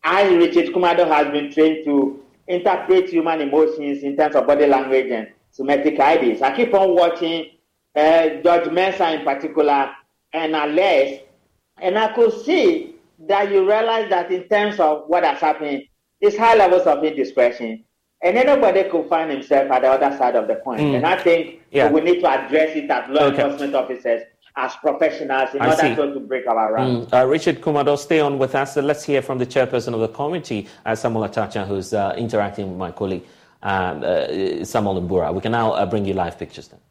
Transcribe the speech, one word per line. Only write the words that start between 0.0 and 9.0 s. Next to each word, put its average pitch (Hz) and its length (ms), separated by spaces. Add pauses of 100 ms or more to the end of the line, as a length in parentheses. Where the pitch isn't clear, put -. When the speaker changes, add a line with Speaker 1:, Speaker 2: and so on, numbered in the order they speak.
Speaker 1:
I, 190 320
Richard 170 300
Kumado, 175 420
has 147 240
been 143 180
trained 156 360
to 139 360 (240)
interpret 185 600
human 160 320
emotions 143 640
in 139 120
terms 147 200
of 123 100
body 143 200
language 131 440
and 110 180 (220)
somatic 143 480
I 143 200
Ds. 117 240
I 135 120
keep 233 200
on 190 200
watching, 170 520 (500)
uh, 156 320 (160)
George 170 240
Mensah 175 500